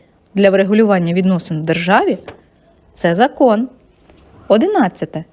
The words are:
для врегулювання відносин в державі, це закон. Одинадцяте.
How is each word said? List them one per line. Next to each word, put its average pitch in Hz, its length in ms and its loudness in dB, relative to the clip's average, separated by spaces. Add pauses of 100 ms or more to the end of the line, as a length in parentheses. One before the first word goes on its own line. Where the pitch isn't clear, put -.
(340)
для 196 160 4
врегулювання 196 640 2
відносин 180 480 -2
в - 20 -8
державі, 180 560 0 (760)
це 170 220 -2
закон. 247 540 0 (800)
Одинадцяте. 214 840 -2